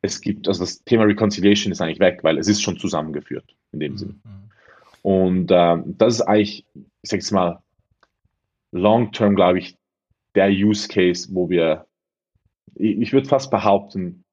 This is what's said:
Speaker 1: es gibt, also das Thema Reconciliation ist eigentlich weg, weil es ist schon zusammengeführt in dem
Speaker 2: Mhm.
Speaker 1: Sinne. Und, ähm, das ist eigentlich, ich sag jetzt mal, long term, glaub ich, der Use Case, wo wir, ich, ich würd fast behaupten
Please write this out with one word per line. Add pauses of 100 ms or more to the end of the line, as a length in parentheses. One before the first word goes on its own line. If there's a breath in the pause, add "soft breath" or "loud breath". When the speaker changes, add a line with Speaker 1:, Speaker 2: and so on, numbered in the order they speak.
Speaker 1:
es
gibt,
also
das
Thema
Reconciliation
ist
eigentlich
weg,
weil
es
ist
schon
zusammengeführt (180)
in
dem
Speaker 2:
Mhm.
Speaker 1:
Sinne. (880 soft breath)
Und,
ähm,
das
ist
eigentlich, (380)
ich
sag
jetzt
mal, (1120)
long
term,
glaub
ich, (580)
der
Use
Case,
wo
wir, (880)
ich,
ich
würd
fast
behaupten